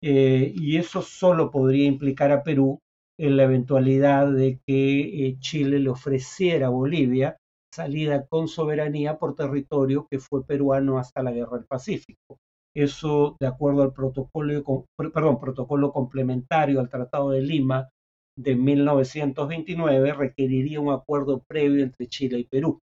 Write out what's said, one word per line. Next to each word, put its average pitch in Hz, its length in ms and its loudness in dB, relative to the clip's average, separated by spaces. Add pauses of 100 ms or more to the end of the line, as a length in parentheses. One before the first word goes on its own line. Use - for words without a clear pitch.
Eh, 135 540 4
y 156 220 0
eso 175 240 -4
solo 170 500 2
podría 135 340 4
implicar 139 460 0
a 139 120 2
Perú 135 360 2 (400)
en 147 160 2
la 135 80 6
eventualidad 135 880 4
de 131 340 2
que, 139 640 0
eh, 131 120 -6
Chile 143 400 -2
le 135 100 0
ofreciera 135 760 -2
a 123 40 2
Bolivia 135 680 0 (360)
salida 151 540 -4
con 160 200 -2
soberanía 151 720 -2
por 143 160 -4
territorio 139 760 -2
que 135 100 -4
fue 135 260 -6
peruano 139 520 0
hasta 131 240 -6
la 127 100 -4
Guerra 117 260 -6
del 117 100 -12
Pacífico. - 720 -10 (380)
Eso, 147 640 0
de 135 80 -2
acuerdo 143 360 0
al 135 100 0
protocolo, 135 920 -4 (120)
perdón, 151 420 0
protocolo 139 520 -2
complementario 135 880 0
al 123 100 -2
Tratado 139 420 -4
de 135 100 0
Lima 131 480 0 (480)
de 131 180 0
mil 143 300 4
novecientos 143 640 0
veintinueve, 160 640 0
requeriría 135 680 -2
un 143 140 0
acuerdo 139 540 -4
previo 143 360 0
entre 127 240 -8
Chile 127 320 -4
y 120 60 -6
Perú. 139 340 -2 (100)